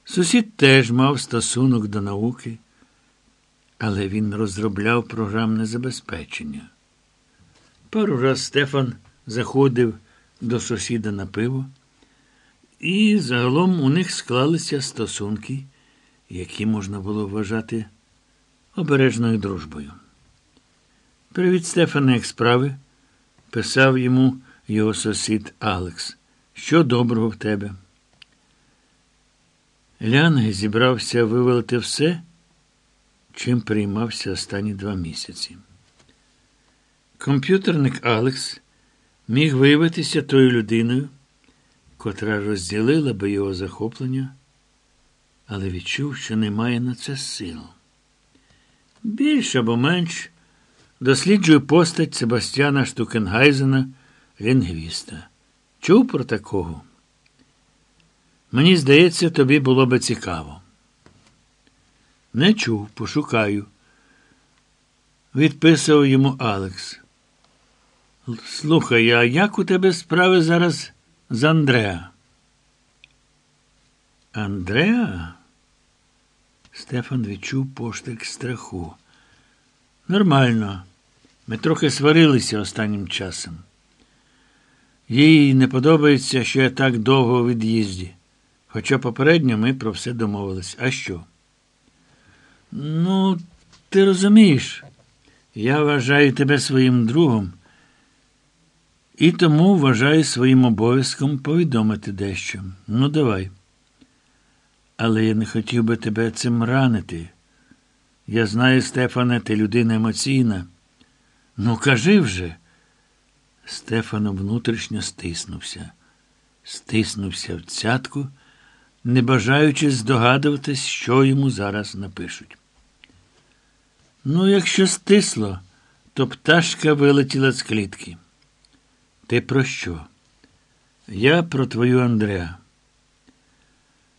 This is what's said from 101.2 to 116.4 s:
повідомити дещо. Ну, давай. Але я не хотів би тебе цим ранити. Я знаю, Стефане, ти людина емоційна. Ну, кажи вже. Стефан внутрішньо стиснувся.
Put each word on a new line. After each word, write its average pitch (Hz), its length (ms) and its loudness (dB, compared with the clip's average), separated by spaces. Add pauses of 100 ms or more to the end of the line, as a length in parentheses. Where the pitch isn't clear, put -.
повідомити 123 720 -2
дещо. 95 520 -8 (220)
Ну, 123 220 0
давай. 113 420 -2 (1500)
Але 110 280 0
я 110 100 0
не 107 120 -2
хотів 113 380 -2
би 113 120 0
тебе 113 340 -4
цим 117 340 -2
ранити. 113 640 -2 (1000)
Я 113 200 0
знаю, 123 360 2
Стефане, 123 580 -2
ти 110 160 -4
людина 113 380 0
емоційна. 110 720 -2 (920)
Ну, 113 200 -2
кажи 139 440 2
вже. 92 360 -6 (1080)
Стефан 107 640 -6
внутрішньо 107 760 -6
стиснувся. 85 880 -12 (760)